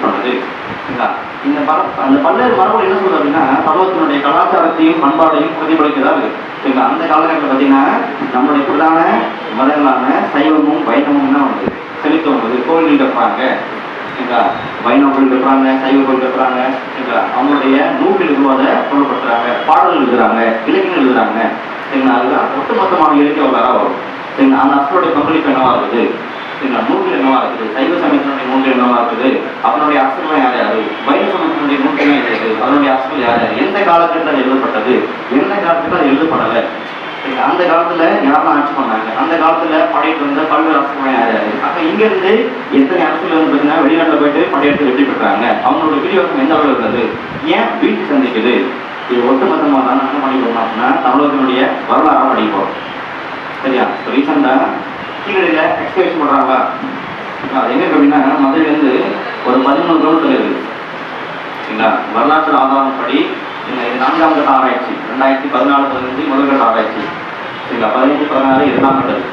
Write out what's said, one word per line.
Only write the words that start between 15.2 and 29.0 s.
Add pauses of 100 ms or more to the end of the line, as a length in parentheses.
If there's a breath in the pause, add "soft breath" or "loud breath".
கட்டுறாங்க, (160)
சைவர்கள்
கட்டுறாங்க, (320)
சரிங்களா? (140)
அவங்களுடைய (240)
நூல்கள்
உருவாத (260)
புலப்படுத்துறாங்க, (180)
பாடல்கள்
எழுதுறாங்க, (280)
இலக்கியங்கள்
எழுதுறாங்க, (500)
சரிங்களா?
அதுதான்
ஒட்டுமொத்தமான
இலக்கிய
வரலாறா
வரும். (380)
சரிங்களா?
அந்த
அரசருடைய
பங்களிப்பு
என்னவா
இருக்குது, (540)
சரிங்களா?
நூல்கள்
என்னவா
இருக்குது, (100)
சைவ (120)
சமயத்தினுடைய
நூல்கள்
என்னவா